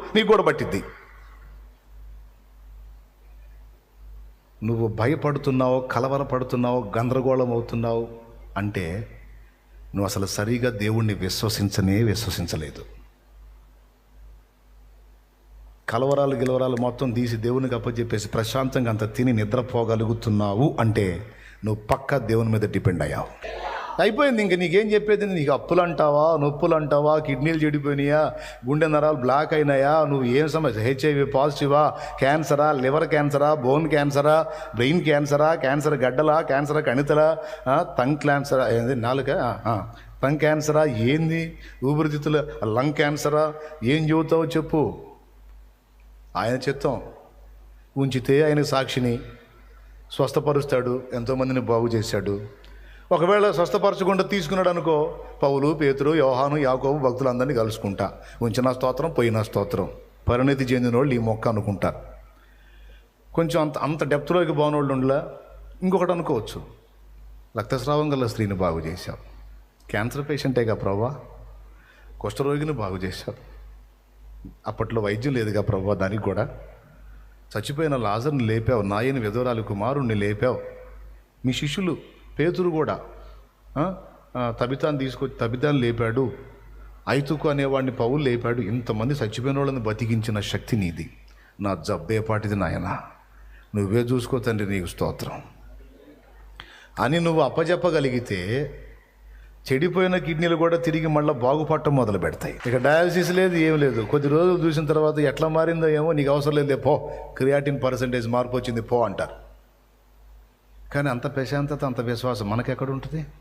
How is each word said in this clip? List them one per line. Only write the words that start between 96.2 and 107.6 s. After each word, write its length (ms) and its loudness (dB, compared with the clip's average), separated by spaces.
అని 200 2
నువ్వు 220 2
అప్పజెప్పగలిగితే 1300 0
చెడిపోయిన 440 2
కిడ్నీలు 400 0
కూడా 200 2
తిరిగి 300 0
మళ్ళా 260 2
బాగుపడటం 640 2
మొదలు 220 2
పెడతాయి. 480 -6
ఇక 100 0
డయాలసిస్ 540 4
లేదు, 240 2
ఏం 240 4
లేదు, 240 2
కొద్ది 260 0
రోజులు 380 4
చూసిన 200 0
తర్వాత 320 2
ఎట్లా 300 2
మారిందో 400 2
ఏమో, 240 2
నీకు 180 2
అవసరం 240 2
లేదు, 220 2
పో, 360 0
క్రియాటిన్ 440 0